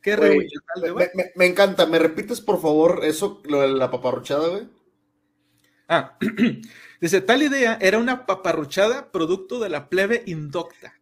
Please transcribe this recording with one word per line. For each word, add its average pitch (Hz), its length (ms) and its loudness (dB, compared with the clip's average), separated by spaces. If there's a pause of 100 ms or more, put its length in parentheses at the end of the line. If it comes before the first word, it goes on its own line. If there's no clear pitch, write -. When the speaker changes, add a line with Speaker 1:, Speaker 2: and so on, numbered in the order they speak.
Speaker 1:
que 202 140 0
Speaker 2:
Güey, 214 140 4
Speaker 1:
rehuían - 320 0 (120)
al 185 80 -10
Speaker 2:
me, 165 60 -4
Speaker 1:
debate. 196 260 0
Speaker 2:
me, 185 100 -2 (120)
me 180 100 4
encanta. 185 400 4
¿Me 165 120 2
repites, 160 440 -2
por 190 180 0
favor, 156 440 4
eso, 156 400 -2
lo 147 180 0
de 135 60 4
la 131 220 0
paparruchada, 127 580 -2
güey? 202 200 -6 (1200)
Speaker 1:
Ah, - 320 -2
<clears throat> - 800 -4
dice, 175 200 2
tal 240 220 2
idea 262 380 0
era 190 180 4
una 247 280 -2
paparruchada 185 840 -2
producto 190 480 -4
de 214 80 -6
la 143 200 -8
plebe 202 380 0
indocta. 156 760 -10